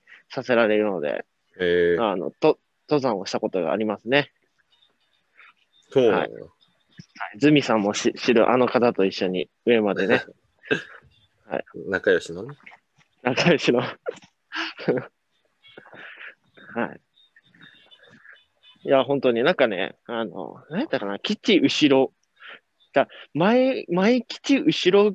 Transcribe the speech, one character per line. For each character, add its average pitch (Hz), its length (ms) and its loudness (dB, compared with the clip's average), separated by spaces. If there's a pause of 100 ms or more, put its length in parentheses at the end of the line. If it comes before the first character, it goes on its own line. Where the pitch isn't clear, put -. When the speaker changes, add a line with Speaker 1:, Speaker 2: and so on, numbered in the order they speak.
(280)
Speaker 1:
さ 131 140 -10
せ 123 120 -2
ら 113 140 4
れ 107 100 2
る 107 60 2
の 95 160 -4
で、 69 240 -6 (340)
Speaker 2:
へ 87 400 2
ー。 117 40 -2
Speaker 1:
あ 101 140 0
の、 80 140 -6
と-、 - 280 0 (300)
登 147 120 0
山 117 180 -2
を 95 80 -12
し - 40 -10
た 120 100 -6
こ 110 80 -4
と 92 140 -4
が 78 100 -2
あ 95 40 -2
り 110 80 -4
ま 104 140 -4
す 110 100 -14
ね。 139 240 0 (1600)
Speaker 2:
そ 135 100 2
う 117 100 4
な - 0 -
ん 95 40 2
や。 92 60 0
Speaker 1:
は 78 60 -2
い。 55 60 -10
は 50 140 -18
い。 - 920 -18
ズ 143 120 4
ミ 143 120 6
さ 120 120 0
ん 107 80 2
も 104 120 0
し-、 - 200 -2
知 - 180 0
る 113 180 4
あ 120 60 4
の 123 100 4
方 120 260 2
と 95 120 0
一 95 80 0
緒 95 160 -4
に 92 220 -6 (160)
上 117 140 4
ま 98 140 0
で 95 120 -2
ね。 120 160 0 (560)
Speaker 2:
<laughs> - 680 -20
Speaker 1:
は 90 120 -8
い。 - 60 -10 (220)
Speaker 2:
仲 95 260 0
良 82 80 2
し - 120 -12
の 92 120 -12
ね。 143 120 -16 (680)
Speaker 1:
仲 127 300 2
良 139 60 2
し - 140 0
の。 120 100 2
<laughs> - 0 -
は - 140 -8 (3000)
い。 71 140 -14 (1800)
い - 60 -6
や、 135 160 4
本 139 160 -2
当 123 120 2
に 117 100 0
な 165 100 2
ん - 40 -16
か 127 120 2
ね、 92 280 -6 (100)
あ 117 180 -6
の、 82 460 -12
何 175 100 -6
や 302 60 -4
っ - 20 -10
た 131 120 -2
か 101 60 -6
な、 101 120 -6
吉 - 400 0
後 143 300 2
ろ。 135 240 2 (800)
だ-、 - 160 2 (260)
前、 247 540 0
前 220 340 2
吉 - 360 -2
後 185 460 2
ろ 208 100 2